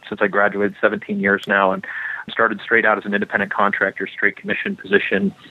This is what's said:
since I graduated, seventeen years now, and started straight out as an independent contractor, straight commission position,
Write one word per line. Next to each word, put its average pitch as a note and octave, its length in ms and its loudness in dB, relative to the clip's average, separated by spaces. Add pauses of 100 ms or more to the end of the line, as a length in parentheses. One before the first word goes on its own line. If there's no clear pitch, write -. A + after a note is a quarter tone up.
since A2 120 -6
I G#2 60 4
graduated, G2+ 540 0
seventeen G#2 400 0
years G2 260 2
now, G2 240 4
and F#2+ 160 -4 (420)
started A2+ 320 0
straight A2+ 240 2
out G#2+ 120 4
as G2 80 -6
an G#2 80 -2
independent G2+ 380 -2
contractor, G2 560 0
straight - 280 -2
commission G2+ 400 -4
position, G2 580 0 (180)